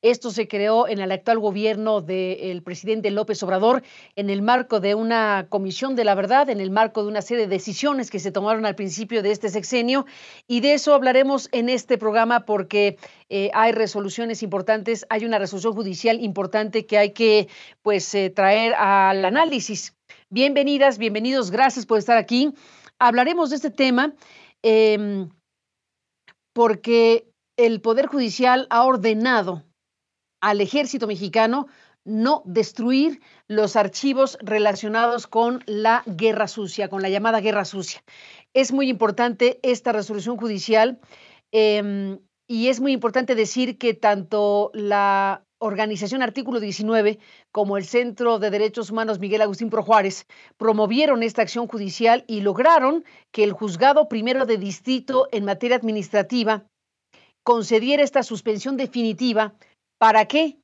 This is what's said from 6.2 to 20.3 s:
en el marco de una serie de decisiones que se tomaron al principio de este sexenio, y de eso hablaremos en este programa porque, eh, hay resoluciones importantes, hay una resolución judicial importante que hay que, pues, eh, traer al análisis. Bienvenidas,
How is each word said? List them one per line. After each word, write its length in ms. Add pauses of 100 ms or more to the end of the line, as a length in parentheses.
en 80
el 100
marco 320
de 80
una 140
serie 240
de 80
decisiones 560
que 80
se 120
tomaron 360
al 80
principio 480
de 80
este 180
sexenio, 560 (420)
y 120
de 160
eso 180
hablaremos 580
en 180
este 280
programa 480
porque, 520 (320)
eh, 260
hay 160
resoluciones 720
importantes, 680
hay 160
una 140
resolución 340
judicial 480
importante 640
que 140
hay 100
que, 380 (340)
pues, 320
eh, 160
traer 460
al 500
análisis. 720 (320)
Bienvenidas, 720